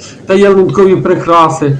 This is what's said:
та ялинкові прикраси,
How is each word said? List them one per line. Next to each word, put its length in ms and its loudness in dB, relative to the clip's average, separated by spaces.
та 80 -4
ялинкові 640 2
прикраси, 840 -2